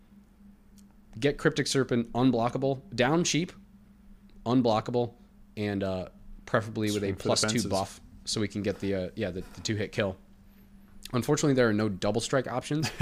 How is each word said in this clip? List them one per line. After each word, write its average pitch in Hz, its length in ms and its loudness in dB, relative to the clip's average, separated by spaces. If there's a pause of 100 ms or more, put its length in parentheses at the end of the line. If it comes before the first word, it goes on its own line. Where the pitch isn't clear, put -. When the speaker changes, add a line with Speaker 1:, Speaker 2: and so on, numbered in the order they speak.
(1200)
Speaker 1:
get 143 200 2
Cryptic 147 260 2
Serpent 123 480 0
unblockable, 127 680 2 (140)
down 143 280 4
cheap, 170 280 0 (920)
unblockable, 117 680 2 (440)
and, 104 260 -2
uh, 92 240 -4 (380)
preferably 110 460 0
with 104 120 -2
a 98 40 -2
Speaker 2:
Swing 98 80 -2
for - 40 -18
the - 40 -14
Speaker 1:
plus 110 180 2
two 110 60 2
Speaker 2:
fences. 110 200 0
Speaker 1:
buff, 98 340 -2 (240)
so - 160 -2
we 104 60 0
can 104 140 -6
get 98 180 -2
the, 98 160 -2
uh, 92 200 -4
yeah, 98 160 -4
the, 92 100 -6 (120)
the - 80 -16
two 110 140 -2
hit 107 160 -4
kill. 101 260 -2 (960)
Unfortunately, 147 400 2
there 127 160 6
are 104 40 4
no 107 160 2
double 104 320 0
strike - 260 0
options 139 440 -2 (100)